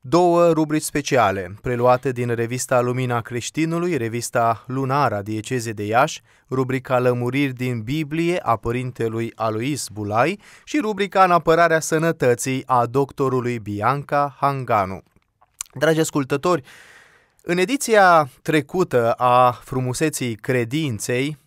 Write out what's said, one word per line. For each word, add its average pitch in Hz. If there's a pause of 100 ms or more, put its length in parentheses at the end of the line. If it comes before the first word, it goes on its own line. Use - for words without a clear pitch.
două 170
rubrici 156
speciale, 101
preluate 123
din 120
revista 120
Lumina 123
Creștinului, 165
revista 117
lunară 131
a 101
Diecezei 110
de 104
Iași, 120 (280)
rubrica 127
Lămuriri 123
din 123
Biblie 160
a 113
părintelui 117
Alois 113
Bulai 107 (240)
și -
rubrica 202
În 180
apărarea 165
sănătății 151
a 123
doctorului 127
Bianca 131
Hanganu. 117 (720)
Dragi 151
ascultători, 147 (800)
în 175
ediția 185 (120)
trecută 151
a 123
Frumuseții 127
Credinței 131